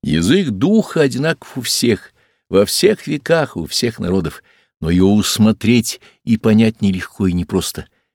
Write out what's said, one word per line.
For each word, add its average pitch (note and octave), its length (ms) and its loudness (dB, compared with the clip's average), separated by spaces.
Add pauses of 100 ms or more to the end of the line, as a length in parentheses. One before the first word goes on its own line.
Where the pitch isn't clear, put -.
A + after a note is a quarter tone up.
Язык A2+ 500 0
духа E3 500 0
одинаков C#3+ 560 -4
у B2+ 40 -8
всех, - 520 -2 (360)
во G2 160 2
всех - 420 0
веках, D3+ 500 -2
у E2 80 -6
всех - 340 -4
народов, F2+ 420 -4 (380)
но D#2+ 100 -4
его F#2 240 4
усмотреть G#2+ 880 0 (240)
и A2+ 140 0
понять A2 440 2
нелегко F#2+ 460 -2
и F2 60 0
непросто, F2 540 -4 (280)